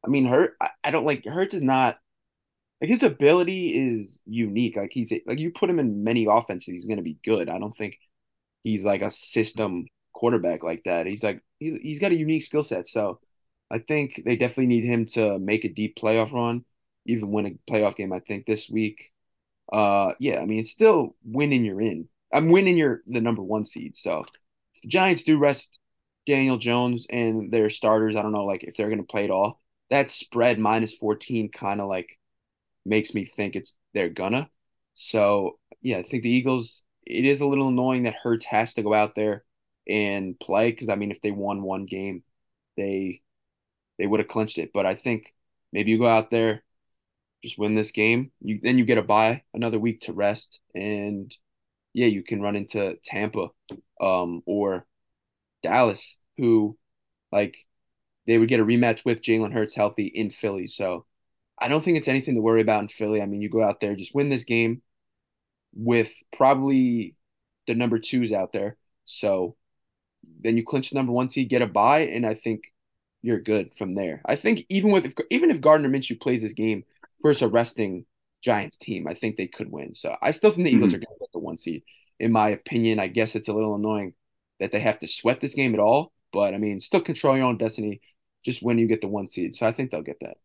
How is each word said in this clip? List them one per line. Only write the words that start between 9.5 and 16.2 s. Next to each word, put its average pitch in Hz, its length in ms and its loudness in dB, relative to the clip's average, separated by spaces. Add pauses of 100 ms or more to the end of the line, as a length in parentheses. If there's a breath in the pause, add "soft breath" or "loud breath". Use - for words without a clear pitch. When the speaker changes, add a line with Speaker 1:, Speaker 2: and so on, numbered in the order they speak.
Speaker 1:
quarterback 87 500 0
like 82 220 -6
that. 85 220 -2
He's, 107 180 -6
like, 101 180 -4 (160)
he's, 160 220 -8
he's 151 180 -8
got 190 140 0
a 170 40 4
unique 156 260 0
skill 151 200 -2
set. 92 240 -4
So 104 320 -4 (520)
I 113 80 -4
think 143 460 -4
they 120 120 2
definitely 123 300 0
need 120 180 4
him 117 220 0
to 104 320 0
make 104 260 -2
a - 80 -6
deep 107 240 -6
playoff 113 360 0